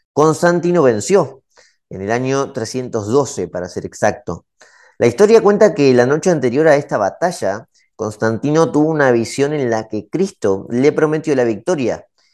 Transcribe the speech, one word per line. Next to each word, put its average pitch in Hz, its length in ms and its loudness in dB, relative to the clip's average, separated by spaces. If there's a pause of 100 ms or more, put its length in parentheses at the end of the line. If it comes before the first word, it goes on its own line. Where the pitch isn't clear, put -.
(120)
Constantino 170 720 0
venció, 131 600 0 (480)
en 92 120 -12
el 101 100 -4
año 131 400 -4
trescientos 113 560 -8
doce, 113 400 -2
para 90 200 -8
ser - 180 -12
exacto. 92 600 -6 (520)
La 120 80 2
historia 208 360 4
cuenta 208 320 4
que 139 200 4
la 123 120 4
noche 156 240 0
anterior 143 380 0
a 147 80 6
esta 143 200 -4
batalla, 110 720 -4 (280)
Constantino 113 760 -2
tuvo 151 160 2
una 147 220 2
visión 120 420 0
en 135 180 -2
la 110 180 -4
que 107 200 -8
Cristo 131 640 -4
le 131 220 2
prometió 151 420 -2
la 127 100 0
victoria. 117 640 -4 (280)